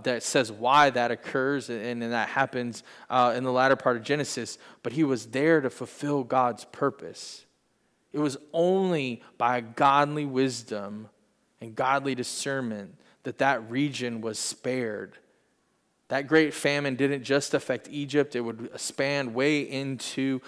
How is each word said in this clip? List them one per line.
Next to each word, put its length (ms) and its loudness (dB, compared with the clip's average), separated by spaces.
that 180 -2
says 300 0
why 400 6
that 180 2
occurs 600 -2
and, 320 -6
and 100 -4
that 160 0
happens, 540 -2
uh, 260 4
in 80 -2
the 80 0
latter 240 6
part 220 2
of 60 -10
Genesis. 560 -4
But 100 -6
he 100 0
was 220 0
there 340 4
to 120 -2
fulfill 520 -4
God's 420 0
purpose. 800 -6
It 60 -4
was 180 -2
only 720 2
by 220 2
godly 640 4
wisdom 840 -4
and 160 -14
godly 380 0
discernment 840 -6
that 160 -8
that 320 0
region 500 -2
was 160 -6
spared. 800 -6
That 180 -2
great 260 6
famine 420 0
didn't 280 0
just 320 2
affect 340 -2
Egypt. 460 0
It 60 -2
would 380 -8
span 540 -2
way 280 2
into 880 -4